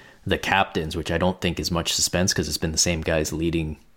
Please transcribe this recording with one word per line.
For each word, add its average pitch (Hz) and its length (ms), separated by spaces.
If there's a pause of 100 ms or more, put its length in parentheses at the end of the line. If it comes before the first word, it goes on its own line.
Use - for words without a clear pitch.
(260)
the 90 120
captains, 87 580
which 82 160
I 85 60
don't 90 240
think 85 180
is 80 120
much 82 220
suspense - 400
'cause 80 140
it's 80 120
been 82 120
the 78 60
same 85 240
guys 80 320
leading 80 440 (200)